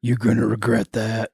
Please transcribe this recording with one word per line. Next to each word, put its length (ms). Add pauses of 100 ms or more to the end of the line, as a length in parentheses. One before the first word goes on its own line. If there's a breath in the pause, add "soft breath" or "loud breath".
You're 160
gonna 300
regret 460
that. 400